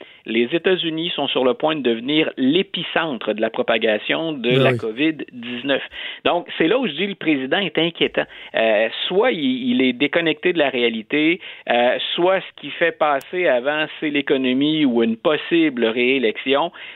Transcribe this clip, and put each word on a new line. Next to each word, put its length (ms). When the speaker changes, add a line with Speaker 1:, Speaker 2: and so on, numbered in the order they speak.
Speaker 1:
les 280
États-Unis 640
sont 100
sur 180
le 100
point 200
de 80
devenir 540
l'épicentre 1000
de 60
la 100
propagation 800
de 180
Speaker 2:
Ben 120
Speaker 1:
la 80
Speaker 2:
oui. 80
Speaker 1:
covid 380
dix-neuf. 500
Donc, 220
c'est 120
là 100
où 80
je 60
dis 160
le 80
président 420
est 180
inquiétant. 460
Euh, 340
soit 240
il, 80
il 100
est 100
déconnecté 600
de 80
la 100
réalité, 680
euh, 300
soit 240
ce 220
qui 100
fait 220
passer 560
avant, 380
c'est 120
l'économie 760
ou 180
une 140
possible 720
réélection. 840